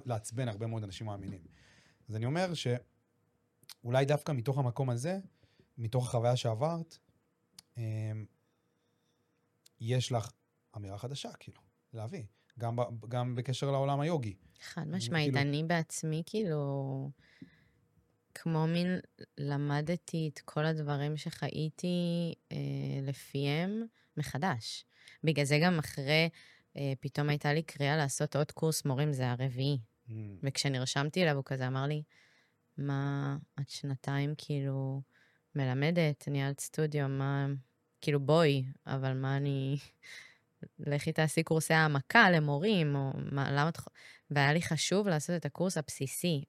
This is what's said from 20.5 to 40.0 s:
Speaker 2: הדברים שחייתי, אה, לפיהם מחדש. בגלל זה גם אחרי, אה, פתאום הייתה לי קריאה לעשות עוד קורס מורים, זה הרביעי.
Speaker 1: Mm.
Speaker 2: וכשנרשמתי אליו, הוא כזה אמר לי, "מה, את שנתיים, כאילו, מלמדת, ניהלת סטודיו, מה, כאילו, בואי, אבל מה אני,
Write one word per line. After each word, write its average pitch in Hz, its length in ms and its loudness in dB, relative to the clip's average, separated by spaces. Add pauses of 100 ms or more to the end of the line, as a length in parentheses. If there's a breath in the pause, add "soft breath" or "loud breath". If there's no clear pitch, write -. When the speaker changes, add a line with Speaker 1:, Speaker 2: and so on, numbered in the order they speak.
Speaker 2:
הדברים 147 500 0
שחייתי, 170 1200 -2 (180)
אה, 147 40 -6 (460)
לפיהם 147 840 -2 (300 soft breath)
מחדש. 139 680 -4 (400 loud breath)
בגלל 143 200 4
זה 147 180 6
גם 180 160 6
אחרי, 151 500 2 (480 loud breath)
אה, 139 240 -2
פתאום 143 280 -2
הייתה 147 240 2
לי 160 100 2
קריאה 143 340 0
לעשות 147 400 0
עוד 147 160 0
קורס 160 320 0
מורים, 143 280 2
זה 127 180 0
הרביעי. 131 480 0 (300)
Speaker 1:
Mm. 113 40 -12 (300)
Speaker 2:
וכשנרשמתי 139 800 0
אליו, 151 140 4
הוא 135 80 -2
כזה 131 220 -2
אמר 131 200 0
לי, 151 160 -2 (760 soft breath)
"מה, 139 580 -2 (240)
את 135 100 -4
שנתיים, 139 680 -2
כאילו, 135 640 -2 (520 soft breath)
מלמדת, 147 760 2
ניהלת 139 320 0
סטודיו, 147 480 -2
מה, 139 380 0 (540)
כאילו, 143 200 2
בואי, 139 440 6 (220)
אבל 131 260 -2
מה 135 240 0
אני, 139 400 0 (520 loud breath)